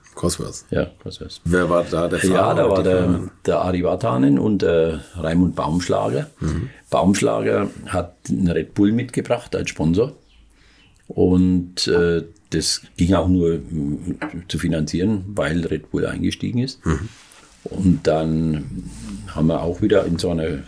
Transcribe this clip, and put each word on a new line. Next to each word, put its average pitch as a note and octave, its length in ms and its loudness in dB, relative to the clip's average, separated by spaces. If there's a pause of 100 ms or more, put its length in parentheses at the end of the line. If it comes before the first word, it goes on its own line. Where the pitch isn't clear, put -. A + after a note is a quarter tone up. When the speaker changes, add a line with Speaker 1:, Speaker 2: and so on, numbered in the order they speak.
(160)
Speaker 1:
Cosworth. - 560 -4
Speaker 2:
Ja, C#2 140 0 (180)
Cosworth. - 420 -14
Speaker 1:
Wer F2 240 2
war F2 140 4
da E2+ 240 -2
der E2+ 120 -2
Fahrer F#2+ 140 2
Speaker 2:
Ja, - 200 2
da E2 120 2
Speaker 1:
und G#2+ 60 2
Speaker 2:
war F#2+ 60 2
Speaker 1:
die F#2 120 2
Speaker 2:
der, F#2 140 4
Speaker 1:
Fahrer? F2+ 280 0 (140)
Speaker 2:
der E2 160 2
Ari F2+ 220 0
Vatanen B2 560 2
und G#2 220 0
der E2 420 2 (120)
Raimund E2 400 2
Baumschlager. G2+ 720 -2 (100)
Speaker 1:
Mhm. E2 300 -4 (200)
Speaker 2:
Baumschlager G#2+ 800 2 (180)
hat E2+ 260 -4 (160)
einen F#2 180 0
Red E2 280 -2
Bull G#2 180 4
mitgebracht A#2+ 640 -4
als F2 140 -4
Sponsor. F2+ 460 0 (920)
Und, F2+ 800 2
äh, E2+ 360 2 (260)
das - 320 -2 (140)
ging F2 180 2
auch E2+ 140 2
nur, E2+ 300 4
mm, D2+ 600 -6 (300)
zu - 100 -4
finanzieren, E2+ 720 0
weil G#2 380 -2
Red - 260 -6
Bull E2+ 140 -2
eingestiegen F#2+ 540 -4
ist. - 260 -6
Speaker 1:
Mhm. E2 240 -2 (540)
Speaker 2:
Und F2+ 440 2
dann D#2 840 0 (380)
haben D#2+ 200 0
wir D#2+ 140 0
auch F2 200 -4
wieder G2 240 2
in E2+ 120 -2
so F2 140 -2
einer D#2+ 360 -2